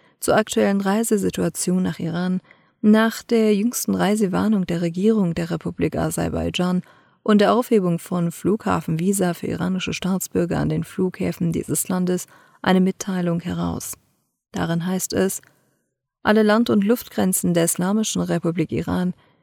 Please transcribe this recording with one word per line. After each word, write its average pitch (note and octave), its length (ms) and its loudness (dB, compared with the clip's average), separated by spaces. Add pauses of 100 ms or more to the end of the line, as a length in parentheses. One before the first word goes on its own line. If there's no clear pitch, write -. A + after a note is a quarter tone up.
(220)
zur - 140 2
aktuellen G#3 460 2
Reisesituation F#3 1000 0
nach F3+ 160 -4
Iran, F3 440 -2 (400)
nach A3 400 4
der A3 340 2
jüngsten G#3 380 -2
Reisewarnung F#3+ 720 2
der E3+ 160 -2
Regierung F3+ 500 2
der E3 180 -4
Republik E3 460 -4
Aserbaidschan E3+ 840 -2 (400)
und G#3 180 4
der G3+ 140 6
Aufhebung F#3+ 440 2
von E3+ 320 -4
Flughafenvisa F3+ 1040 0
für - 140 -8
iranische F3+ 480 -4
Staatsbürger F3+ 640 -2
an D3+ 100 0
den D#3+ 160 -2
Flughäfen F3+ 680 -2
dieses - 360 -4
Landes F3+ 380 -2 (340)
eine G3 220 4
Mitteilung F3+ 580 -2
heraus. F3 540 -6 (580)
Darin E3+ 320 -4
heißt F3+ 300 -4
es: - 260 0 (800)
„Alle G#3+ 200 4
Land- G#3+ 260 4
und G#3 160 4
Luftgrenzen F#3+ 680 0
der E3+ 100 4
Islamischen F#3+ 560 -2
Republik E3+ 520 -2
Iran F3+ 420 -2 (280)